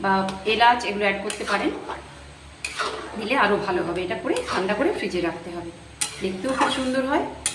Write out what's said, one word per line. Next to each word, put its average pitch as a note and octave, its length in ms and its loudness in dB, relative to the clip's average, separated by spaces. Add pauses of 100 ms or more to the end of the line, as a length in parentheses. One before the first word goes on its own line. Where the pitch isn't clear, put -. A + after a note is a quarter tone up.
বা G3 100 4 (400)
এলাচ A#3 260 8 (100)
এগুলো G3+ 160 0
অ্যাড G3 200 2
করতে - 260 -4
পারেন, G3+ 200 2 (1500)
দিলে A3 240 0
আরও G3+ 120 6 (120)
ভালো F3+ 200 2
হবে। E3+ 180 -2
এটা - 180 -2
করে - 120 0 (140)
ঠান্ডা G3 300 0
করে D#4 180 4
ফ্রিজে F#3 300 -2
রাখতে D#3+ 280 -6
হবে, E3+ 160 -8 (500)
দেখতেও F#3+ 380 -2
খুব C4+ 180 4
সুন্দর C4 340 2
হয়। F#4+ 140 2 (300)